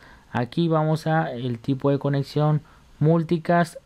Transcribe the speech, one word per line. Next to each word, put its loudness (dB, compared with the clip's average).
Aquí -2
vamos 0
a 0
el -6
tipo 0
de 0
conexión 0
multicast, 2